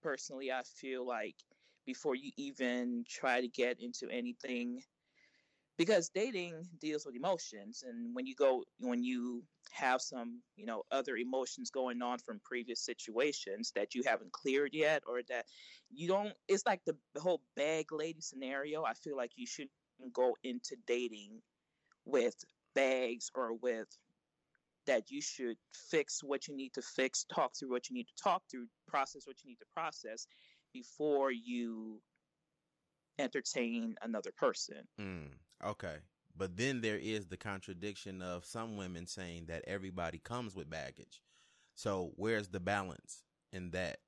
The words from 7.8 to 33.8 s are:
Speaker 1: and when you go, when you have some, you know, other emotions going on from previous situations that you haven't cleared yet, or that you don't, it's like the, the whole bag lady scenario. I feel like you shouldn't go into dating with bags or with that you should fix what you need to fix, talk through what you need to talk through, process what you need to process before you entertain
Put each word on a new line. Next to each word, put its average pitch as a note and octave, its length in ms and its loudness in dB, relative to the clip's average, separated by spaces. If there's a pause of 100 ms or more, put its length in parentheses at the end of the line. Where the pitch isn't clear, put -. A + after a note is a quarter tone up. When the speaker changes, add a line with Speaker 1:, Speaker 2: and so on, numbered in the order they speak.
Speaker 1:
and A#2 280 -6
when B2+ 120 -2
you C3 80 -6
go, C3 300 6 (140)
when B2 240 2
you B2 420 0 (280)
have C3 300 4
some, A#2+ 400 -6 (140)
you G#2 100 -10
know, A2 240 -2
other C3+ 260 2
emotions B2+ 540 -2
going B2+ 320 0
on B2 160 0
from A2 260 -8
previous A#2+ 360 -2
situations A2+ 920 0
that G2+ 200 0
you B2+ 100 2
haven't A2+ 280 2
cleared C#3 420 2
yet, D#3 320 4
or B2 220 0
that A#2+ 180 -2 (440)
you D#3 180 -4
don't, G3+ 240 4 (160)
it's G3 180 4
like G#3 180 2
the, F#3 120 0 (180)
the D3 60 -4
whole F3 220 4 (140)
bag D#3 360 2
lady D#3+ 280 -2
scenario. C#3 640 -4
I A#2 100 0
feel D3 220 -6
like A#2+ 200 -2
you B2 100 -6
shouldn't C#3 240 -8 (420)
go B2+ 320 6
into B2 320 -4 (100)
dating A2+ 540 -2 (640)
with C3 300 4 (400)
bags B2+ 600 4
or A#2 200 0
with A2+ 340 0 (960)
that B2 240 4
you C#3+ 100 -4
should A#2+ 360 -2 (160)
fix - 520 0
what C#3 240 0
you D3 80 -6
need C3+ 180 -6
to C3 80 -2
fix, - 420 0
talk - 320 2
through C3+ 140 -4
what B2 180 2
you B2+ 60 -6
need A#2+ 140 -2
to - 140 -14
talk F#3+ 280 4
through, A#2+ 160 -8 (220)
process C3+ 380 0
what C3+ 160 -14
you C3+ 80 -20
need A#2 80 -16
to - 140 -20
process C3 540 -6 (460)
before C#3 580 2
you A#2 720 -2 (1160)
entertain A#2+ 840 0